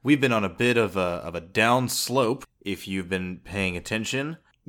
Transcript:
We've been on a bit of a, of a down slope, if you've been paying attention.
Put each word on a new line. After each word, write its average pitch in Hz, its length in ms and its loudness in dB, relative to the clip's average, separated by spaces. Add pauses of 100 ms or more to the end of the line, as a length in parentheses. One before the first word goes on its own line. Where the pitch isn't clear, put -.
We've 135 200 4
been 127 100 4
on 107 140 2
a 92 40 -2
bit 120 280 2
of 101 180 2
a, 95 40 2
of 87 360 -2
a 85 60 -4
down 117 480 2
slope, 123 560 0 (160)
if 98 260 -6
you've 95 220 -4
been 92 340 -4
paying 92 320 -4
attention. 131 640 -4 (320)